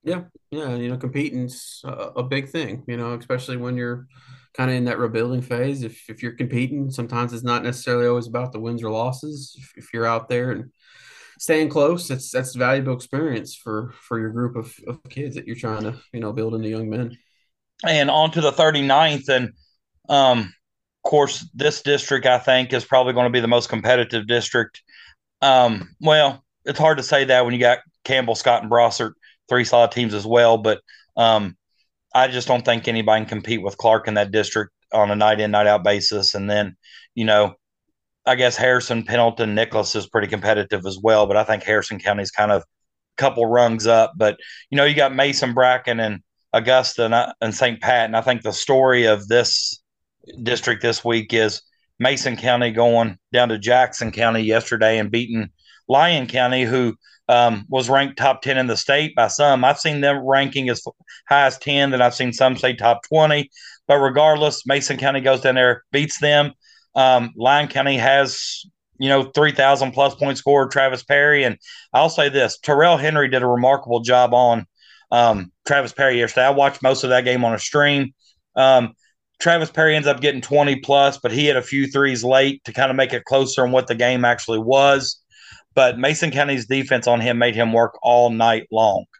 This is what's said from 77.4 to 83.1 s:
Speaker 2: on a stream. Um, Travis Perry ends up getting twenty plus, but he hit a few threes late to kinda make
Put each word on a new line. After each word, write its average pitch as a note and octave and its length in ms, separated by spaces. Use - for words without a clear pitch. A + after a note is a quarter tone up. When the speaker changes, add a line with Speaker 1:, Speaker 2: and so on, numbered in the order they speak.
Speaker 2:
on A2+ 100
a G#2 40
stream. C#3+ 540
Um, C3 380
Travis E3+ 300
Perry D#3 240
ends D3 140
up C3 120
getting C3+ 200
twenty C#3+ 400
plus, C#3 380
but A2+ 140
he D3 140
hit C#3 100
a B2 60
few C3+ 240
threes C3+ 380
late C3+ 400
to - 80
kinda C3 220
make C3 180